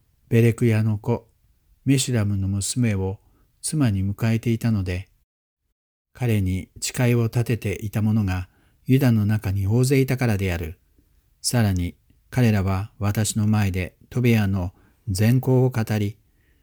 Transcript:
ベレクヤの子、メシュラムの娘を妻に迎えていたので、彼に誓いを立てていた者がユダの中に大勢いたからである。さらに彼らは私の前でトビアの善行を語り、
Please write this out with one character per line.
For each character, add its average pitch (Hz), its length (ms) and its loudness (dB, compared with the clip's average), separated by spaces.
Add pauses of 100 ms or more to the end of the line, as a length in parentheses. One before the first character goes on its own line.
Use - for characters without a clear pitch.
(280)
ベ 117 140 4
レ 117 120 4
ク 123 120 0
ヤ 110 160 2
の 110 160 0
子、 117 300 -6 (560)
メ 135 140 2
シ 127 140 -4
ュ 123 40 0
ラ 107 80 0
ム 104 120 -2
の 95 120 -2
娘 101 460 -2
を 95 260 -4 (400)
妻 143 300 -2
に 95 120 -2
迎 101 300 -2
え 113 60 0
て 113 120 -4
い 113 80 0
た 117 140 -2
の 104 100 0
で、 90 260 -6 (1040)
彼 113 260 0
に 92 280 -2 (120)
誓 123 300 0
い 123 40 4
を 120 100 2
立 117 200 -2
て 120 140 -2
て 98 240 -6
い 104 80 -6
た 110 120 -2
者 107 220 2
が 92 240 -4 (360)
ユ 131 140 2
ダ 135 140 4
の 107 120 2
中 104 280 0
に 98 140 -2
大 117 180 2
勢 135 160 2
い 131 60 2
た 131 100 -2
か 127 100 -2
ら 107 100 0
で 95 160 -2
あ 85 40 -2
る。 85 240 -10 (640)
さ 120 200 0
ら 101 100 4
に 90 220 -2 (360)
彼 123 200 2
ら 104 120 2
は 95 360 -2
私 104 380 -2
の 107 100 2
前 107 240 2
で 90 260 -6 (140)
ト 131 100 -4
ビ 120 160 4
ア 107 100 2
の 95 260 -2 (360)
善 107 320 2
行 127 240 2
を 127 60 2
語 113 120 -4 (160)
り、 104 200 -4 (440)